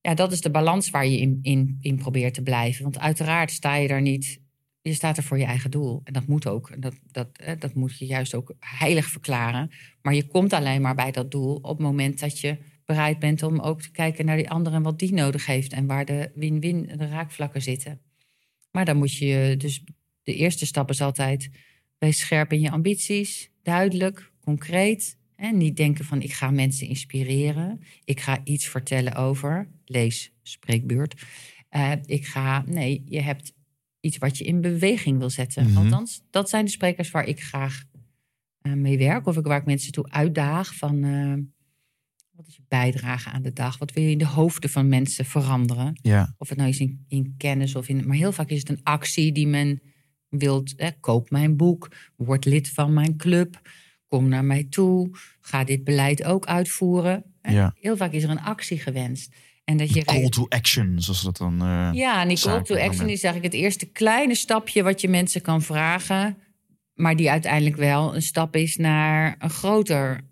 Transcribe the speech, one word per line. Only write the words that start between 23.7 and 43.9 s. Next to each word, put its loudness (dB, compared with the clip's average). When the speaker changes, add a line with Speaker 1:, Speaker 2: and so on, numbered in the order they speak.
Speaker 1:
concreet. 0
En -2
niet 2
denken 2
van: -4
"Ik -8
ga -2
mensen 0
inspireren, -2
ik -4
ga -2
iets -2
vertellen -2
over," -2
lees -2
spreekbeurt. -2
Eh, 0
ik -4
ga, -2
nee, -2
je -4
hebt -6
iets -4
wat -2
je -8
in 0
beweging 2
wil 0
zetten. 0
Speaker 2:
Mhm. 6
Speaker 1:
Althans, 2
dat 0
zijn 2
de -2
sprekers 0
waar -2
ik -6
graag, -6
eh, -2
mee 2
werk. 2
Of 2
ik, 0
waar 2
ik -4
mensen 0
toe -6
uitdaag 0
van, -2
eh, 0
wat -20
is -20
je -20
bijdrage -2
aan -6
de -6
dag? -6
Wat -8